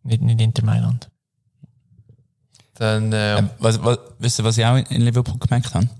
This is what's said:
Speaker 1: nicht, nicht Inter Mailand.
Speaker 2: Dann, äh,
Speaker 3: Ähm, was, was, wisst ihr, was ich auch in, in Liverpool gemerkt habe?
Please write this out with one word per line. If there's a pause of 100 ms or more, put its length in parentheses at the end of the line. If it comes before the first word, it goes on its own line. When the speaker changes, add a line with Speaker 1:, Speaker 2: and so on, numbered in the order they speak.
Speaker 1:
nicht,
nicht
Inter
Mailand. (1700)
Speaker 2:
Dann,
äh,
Speaker 3:
Ähm, (100)
was,
was, (220)
wisst
ihr,
was
ich
auch
in,
in
Liverpool
gemerkt
habe? (120)